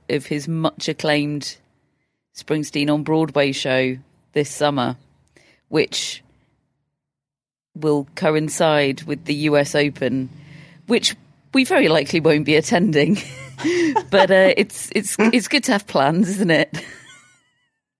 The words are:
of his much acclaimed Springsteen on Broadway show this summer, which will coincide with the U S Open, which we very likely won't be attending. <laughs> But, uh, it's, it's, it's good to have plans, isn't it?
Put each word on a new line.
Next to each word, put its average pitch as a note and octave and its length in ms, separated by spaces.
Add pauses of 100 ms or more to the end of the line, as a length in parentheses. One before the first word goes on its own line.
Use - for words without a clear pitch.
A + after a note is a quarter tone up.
of C#3 160
his D3 220
much E3 400
acclaimed D3 680 (760)
Springsteen D3 560
on D3+ 140
Broadway D3+ 480
show C3 460 (360)
this D3 180
summer, C3 460 (720)
which - 520 (1500)
will D3 420
coincide D#3 880
with D3 220
the D3 80
U D3 240
S C#3+ 160
Open, C3+ 560 (560)
which - 300 (400)
we C4 80
very C4+ 240
likely D#3 320
won't D3+ 260
be F#3 100
attending. E3 640
<laughs> - 60 (840)
But, F#3+ 180
uh, F#3+ 260
it's, - 380
it's, G#3 240
it's A3+ 300
good C#4+ 160
to C4 80
have G3+ 160
plans, E3 420
isn't F#3 220
it? D#3 340 (1160)